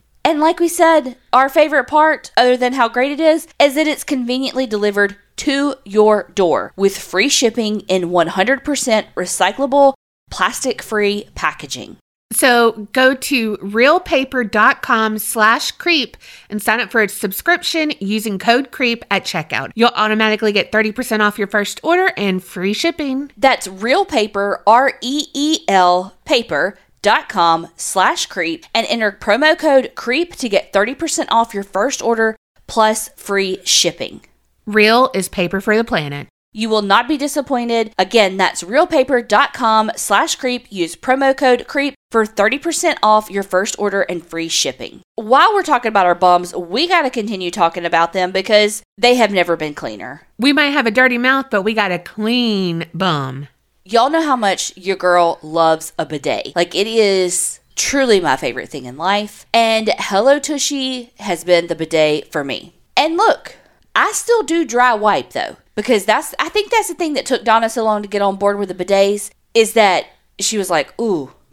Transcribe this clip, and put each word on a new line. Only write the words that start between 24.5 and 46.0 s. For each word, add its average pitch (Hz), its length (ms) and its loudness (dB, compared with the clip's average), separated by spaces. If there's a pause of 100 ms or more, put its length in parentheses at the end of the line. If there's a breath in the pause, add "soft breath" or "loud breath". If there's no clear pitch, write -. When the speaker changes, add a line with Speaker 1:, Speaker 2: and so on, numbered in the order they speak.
Speaker 1:
R 247 340 4
E 277 340 -4
E 294 320 0
L 185 480 2 (100)
paper 196 540 -2 (220 soft breath)
dot 254 280 0
com 170 480 0
slash - 500 -2
creep, 165 380 -6 (100)
and 226 140 0
enter 220 240 -2
promo 240 460 2
code 277 360 2
creep 320 420 -4
to 254 120 -6
get 196 240 -2
thirty 214 220 0
percent 320 380 -6
off 233 220 0
your 196 100 -6
first 226 360 -4
order 220 360 -2 (300)
plus 220 500 0
free 196 480 -4
shipping. - 560 -2 (440)
Speaker 2:
Real 214 480 4
is 190 160 -4
paper 185 320 -4
for 214 160 0
the 226 60 2
planet. 147 460 -6 (260)
Speaker 1:
You 220 140 -4
will 214 140 0
not 214 260 2
be 302 80 0
disappointed. 240 840 -2
Again, 190 380 2
that's 190 260 -2
realpaper 262 640 2
dot - 260 2
com 220 440 2
slash 240 400 0
creep. 247 340 -6
Use 170 240 -4
promo 269 420 0
code 254 300 2
creep 277 280 -4 (180)
for 220 120 2
thirty 214 340 0
percent 330 440 -2
off 214 260 2
your 196 140 -4
first 196 340 -2
order 196 260 -2
and 175 220 -6
free 165 240 -8
shipping. - 520 -6 (160)
While 269 360 4
we're 403 120 0
talking 254 240 0
about 208 180 2